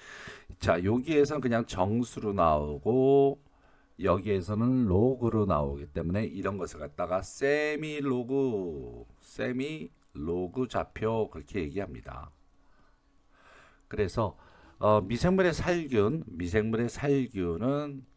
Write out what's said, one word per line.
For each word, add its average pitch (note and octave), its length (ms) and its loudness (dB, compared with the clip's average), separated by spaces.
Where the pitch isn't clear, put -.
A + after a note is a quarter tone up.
자, F2+ 240 2
여기에서는 C#3+ 580 2
그냥 A#2 260 0
정수로 G#2+ 640 -2
나오고 G#2 1080 4
여기에서는 G#2 840 2
로그로 A2 600 2
나오기 D2 400 0
때문에 F2 380 -4
이런 G2 340 -4
것을 E2 220 -8
갖다가 F2 420 -4
세미로그, C3+ 1800 -2
세미로그 A#2+ 1500 -6
좌표 A2 640 -2
그렇게 F2 300 -8
얘기합니다. D2+ 720 -8
그래서, G#2 480 -2
어, G#2 220 6
미생물의 E3 540 2
살균, D3+ 720 2
미생물의 A2 640 0
살균은 C3 1120 -2